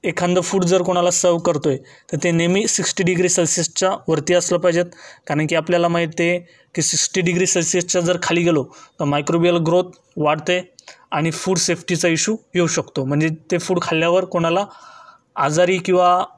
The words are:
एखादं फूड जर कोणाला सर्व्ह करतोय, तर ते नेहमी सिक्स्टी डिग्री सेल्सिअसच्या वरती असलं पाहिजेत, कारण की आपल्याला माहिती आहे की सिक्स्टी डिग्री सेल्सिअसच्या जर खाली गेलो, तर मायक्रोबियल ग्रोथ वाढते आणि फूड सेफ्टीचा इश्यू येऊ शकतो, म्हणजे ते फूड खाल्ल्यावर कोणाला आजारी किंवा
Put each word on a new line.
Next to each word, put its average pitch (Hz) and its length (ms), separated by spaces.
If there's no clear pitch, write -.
एखादं 180 360
फूड 180 240
जर 180 180
कोणाला 175 280
सर्व्ह 170 300
करतोय, 151 360
तर - 480
ते 175 60
नेहमी 175 360
सिक्स्टी - 380
डिग्री 180 240
सेल्सिअसच्या 175 680
वरती 160 260
असलं 175 240
पाहिजेत, 175 260
कारण 151 200
की 165 80
आपल्याला 170 340
माहिती 170 400
आहे 175 100
की 165 80
सिक्स्टी - 380
डिग्री 180 260
सेल्सिअसच्या 175 540
जर 175 220
खाली 170 200
गेलो, 160 220
तर 151 40
मायक्रोबियल 165 500
ग्रोथ 170 300
वाढते 160 580
आणि 160 200
फूड 175 280
सेफ्टीचा 175 500
इश्यू 170 280
येऊ 175 120
शकतो, - 380
म्हणजे 147 240
ते 175 80
फूड 175 240
खाल्ल्यावर 170 420
कोणाला 175 420
आजारी 175 420
किंवा 180 460